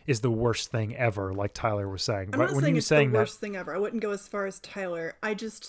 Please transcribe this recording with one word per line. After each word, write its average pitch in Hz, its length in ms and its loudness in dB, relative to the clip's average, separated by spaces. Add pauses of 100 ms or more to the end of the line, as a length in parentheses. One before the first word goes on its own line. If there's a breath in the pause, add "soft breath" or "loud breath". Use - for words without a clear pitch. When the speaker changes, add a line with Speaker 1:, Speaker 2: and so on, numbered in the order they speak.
Speaker 1:
is 120 140 2
the 123 100 2
worst 117 420 2
thing 110 240 -2
ever, 101 360 0
like 101 220 -2
Tyler 104 340 0
was 95 140 -6
saying. 98 300 -2
Speaker 2:
I'm - 80 0
Speaker 1:
But 127 60 6
Speaker 2:
not 131 80 -2
Speaker 1:
when 135 80 4
Speaker 2:
saying 156 120 6
Speaker 1:
you 156 40 4
Speaker 2:
it's - 100 0
Speaker 1:
saying 143 220 6
Speaker 2:
the 139 80 6
Speaker 1:
that - 20 -
Speaker 2:
worst - 200 0
thing 208 160 -4
ever. 165 180 -6
I 175 40 0
wouldn't 214 240 0
go 214 80 -2
as 196 160 -4
far 202 200 -4
as 190 120 -8
Tyler. 175 640 -6
I 214 120 -2
just 214 340 -8